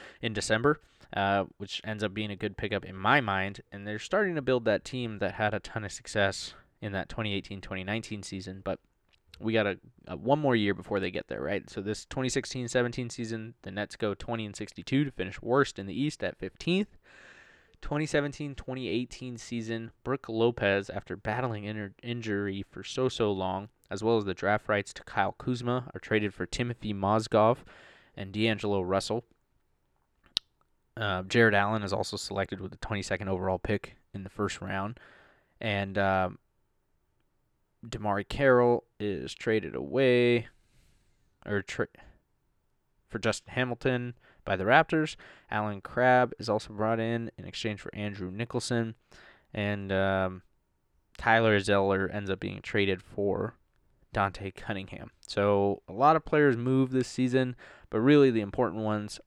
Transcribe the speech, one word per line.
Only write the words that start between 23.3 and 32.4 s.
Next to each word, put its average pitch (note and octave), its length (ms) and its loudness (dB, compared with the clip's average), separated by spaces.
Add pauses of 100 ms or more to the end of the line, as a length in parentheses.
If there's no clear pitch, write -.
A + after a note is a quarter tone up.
long, F#2+ 380 -2 (200)
as G2+ 140 -6
well A2+ 160 4
as G#2 60 0
the F#2+ 100 -2
draft G#2 340 0
rights G2+ 260 0
to - 100 -16
Kyle - 340 0
Kuzma, B2 560 -2
are - 60 -10
traded G#2 340 0
for F#2 100 -4
Timothy A#2+ 480 -4
Mozgov G#2+ 640 4 (580)
and F#2+ 160 -10
D'Angelo G#2 500 2
Russell. F#2+ 420 0 (1700)
Uh, G2 260 -2
Jared A2 320 6
Allen G#2 300 2
is F#2+ 80 -2
also G#2 240 -4
selected G2 440 -4